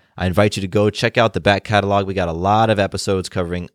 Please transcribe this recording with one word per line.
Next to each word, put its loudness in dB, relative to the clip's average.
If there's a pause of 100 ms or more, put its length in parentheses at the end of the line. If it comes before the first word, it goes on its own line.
(180)
I -4
invite 2
you -6
to -4
go 2
check -2
out 2
the -4
back 2
catalog. 0
We -6
got 0
a -4
lot 2
of 2
episodes -2
covering -6